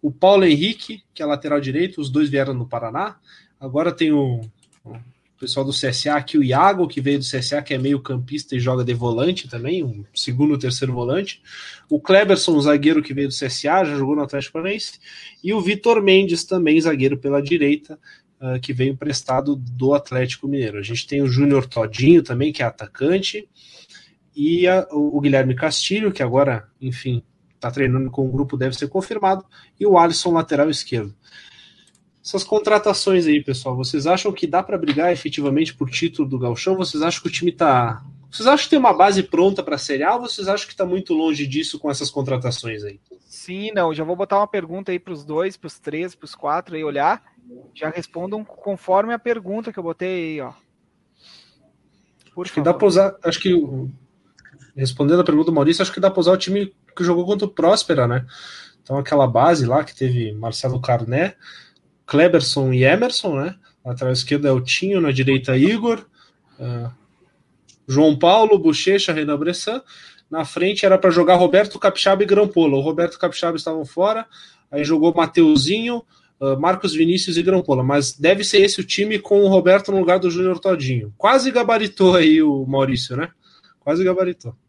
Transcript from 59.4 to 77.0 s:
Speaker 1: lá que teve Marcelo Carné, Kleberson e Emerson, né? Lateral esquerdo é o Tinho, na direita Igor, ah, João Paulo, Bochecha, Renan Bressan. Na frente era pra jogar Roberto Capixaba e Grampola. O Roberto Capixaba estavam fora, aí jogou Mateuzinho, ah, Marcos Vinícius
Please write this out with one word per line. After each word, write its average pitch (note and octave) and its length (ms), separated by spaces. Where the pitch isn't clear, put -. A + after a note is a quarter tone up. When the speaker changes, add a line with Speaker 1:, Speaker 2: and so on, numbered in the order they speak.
Speaker 1:
lá C3+ 180
que - 120
teve B2 380
Marcelo A#2+ 460
Carné, B2+ 560
Kleberson C#3+ 680
e B2+ 100
Emerson, G3 520
né? C#3 200
Lateral B2+ 300
esquerdo C#3+ 340
é C3+ 40
o B2+ 100
Tinho, F#3+ 400
na D3+ 100
direita C3 460
Igor, A3 480
ah, A#2+ 320
João D3 300
Paulo, G3+ 420
Bochecha, E3+ 540
Renan D3+ 240
Bressan. F3+ 440
Na D#3 160
frente G3 400
era F#3+ 120
pra F#3+ 120
jogar E3+ 260
Roberto F3+ 420
Capixaba G3 460
e - 20
Grampola. G3 520
O C3+ 40
Roberto D#3+ 380
Capixaba E3+ 380
estavam D#3+ 280
fora, G#3+ 400
aí C#3+ 140
jogou D#3+ 280
Mateuzinho, E3+ 880
ah, C3+ 180
Marcos F3+ 360
Vinícius E3+ 440